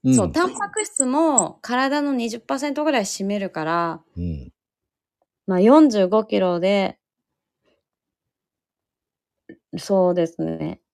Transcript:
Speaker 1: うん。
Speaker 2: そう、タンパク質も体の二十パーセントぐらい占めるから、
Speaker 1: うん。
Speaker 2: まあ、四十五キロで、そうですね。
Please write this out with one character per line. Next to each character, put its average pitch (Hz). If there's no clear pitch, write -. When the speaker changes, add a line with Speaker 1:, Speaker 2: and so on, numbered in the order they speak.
Speaker 1:
う 131
ん。 -
Speaker 2:
そ 214
う、 156
タ 339
ン 370
パ 403
ク 427
質 -
も 285
体 262
の 285
二 233
十 233
パ 277
ー -
セ 294
ン 269
ト 302
ぐ 311
ら 247
い 196
占 190
め 202
る 196
か 156
ら、 165
Speaker 1:
う -
ん。 78
Speaker 2:
ま 185
あ、 180
四 285
十 208
五 214
キ 208
ロ 175
で、 190
そ 185
う 175
で 170
す 165
ね。 160